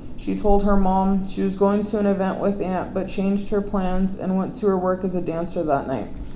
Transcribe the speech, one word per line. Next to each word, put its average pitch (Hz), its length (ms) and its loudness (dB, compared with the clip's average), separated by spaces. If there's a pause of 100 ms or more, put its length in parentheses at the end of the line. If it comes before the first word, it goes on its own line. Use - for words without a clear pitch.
(180)
she 190 200 -4
told 202 260 6
her 196 120 4
mom 190 520 4
she - 140 -4
was 196 140 0
going 208 300 2
to 214 140 -2
an 202 60 0
event 190 340 0
with 202 200 0
Ant, 180 340 -4
but 190 140 -4
changed 196 420 -2
her 208 120 0
plans 190 520 0
and 190 240 -2
went 180 180 -2
to 214 120 -2
her 190 100 4
work 185 260 -2
as 185 120 -2
a 175 60 -2
dancer 165 420 -4
that 143 240 0
night. 117 200 -4 (280)